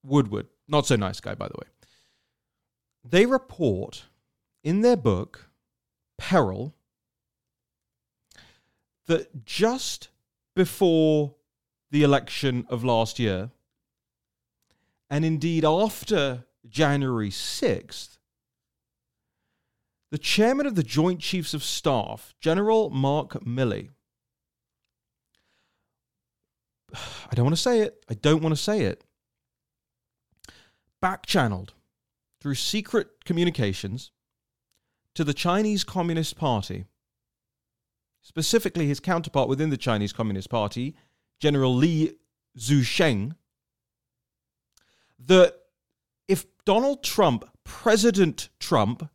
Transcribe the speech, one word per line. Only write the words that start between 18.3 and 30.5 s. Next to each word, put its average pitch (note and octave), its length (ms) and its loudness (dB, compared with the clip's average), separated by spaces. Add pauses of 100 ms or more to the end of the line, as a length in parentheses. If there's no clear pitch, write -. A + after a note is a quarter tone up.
the D3+ 60 -8
chairman C4 480 0
of B3+ 100 -4
the E3+ 80 0
Joint D#3+ 380 -2
Chiefs F3 320 -6
of D3+ 100 -8
Staff, - 760 -4
General G#3 500 0
Mark C#3 540 -2
Milley, A#2+ 460 -4 (3000)
<sighs> - 0 -
I - 400 -12
don't A#2+ 120 2
wanna D#3 100 2
say A#3+ 240 0
it, - 300 -4
I A#2+ 40 -6
don't D3+ 300 2
wanna D#3+ 120 0
say G#3 260 -2
it, F#2+ 220 -4 (2000)